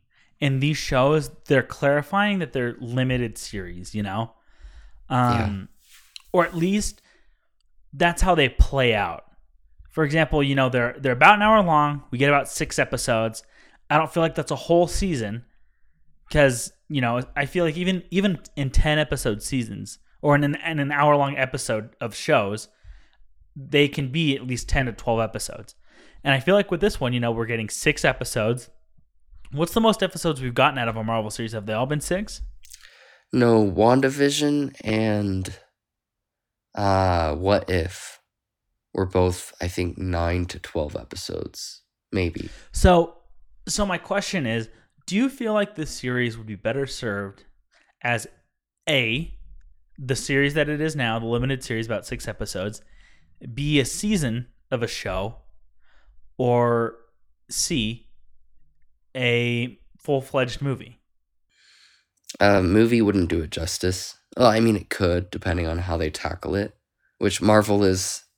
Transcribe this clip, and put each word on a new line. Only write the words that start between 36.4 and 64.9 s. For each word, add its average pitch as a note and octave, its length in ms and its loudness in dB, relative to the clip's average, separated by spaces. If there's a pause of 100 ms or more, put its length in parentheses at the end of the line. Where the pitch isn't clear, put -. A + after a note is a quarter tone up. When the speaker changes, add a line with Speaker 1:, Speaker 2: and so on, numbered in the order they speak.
Speaker 2:
uh, F#2 600 2
What F#2+ 340 0
If - 480 -4 (760)
were F#2 140 -2
both, F2+ 540 0
I F2+ 80 -4
think, F2 300 -4
nine F2 480 -2
to - 120 -10
twelve - 380 -6
episodes, - 840 -12 (280)
maybe. F2+ 380 -2 (240)
Speaker 1:
So, F3 460 6 (500)
so G#3 180 -2
my F3+ 120 -2
question F#3+ 480 -4
is, A2+ 220 -2 (380)
do F3+ 100 -2
you B3+ 120 2
feel A#3+ 240 -4
like G#3 240 0
this D#3 140 -6
series B2 480 -2
would A2 80 -14
be G#2+ 80 -10
better A#2+ 320 -2
served G2+ 580 -8 (580)
as A#2+ 240 -2 (600)
A, C3 500 -2 (600)
the C3 180 -4
series C#3+ 380 0
that D3 140 0
it D3+ 120 -2
is D#3 160 -2
now, A#2 220 -2
the A2+ 80 -6
limited B2+ 360 -2
series, A2+ 240 -4
about A2 200 -4
six - 200 -10
episodes, G#2 560 -8 (720)
B, D3 280 2
a B2+ 40 4
season C#3 600 -2 (240)
of A#2+ 120 -2
a A#2 60 -2
show, G2 480 -6 (1040)
or A#2+ 580 2 (540)
C, A#2 580 -2 (1080)
a A#2+ 600 0 (200)
full-fledged C3 640 -2
movie? - 380 -6 (1400)
Speaker 2:
A G2 220 6
movie A2+ 400 4
wouldn't G2 260 2
do E2 140 -2
it D2+ 80 -8
justice. - 640 -6 (200)
Well, B2 120 6
I A2 120 4
mean, A2+ 160 4
it - 140 -8